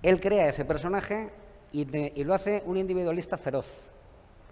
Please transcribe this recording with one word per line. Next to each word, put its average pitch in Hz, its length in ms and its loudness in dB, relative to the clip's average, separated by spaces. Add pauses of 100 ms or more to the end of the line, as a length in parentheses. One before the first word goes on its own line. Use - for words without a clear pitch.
él 185 180 6
crea 196 280 4
ese 143 160 -2
personaje 190 640 -2 (400)
y, 147 140 -2
de, 147 320 -4
y 143 80 -2
lo 175 100 4
hace 202 320 0
un 185 100 -2
individualista 180 600 0
feroz, 131 320 -4 (840)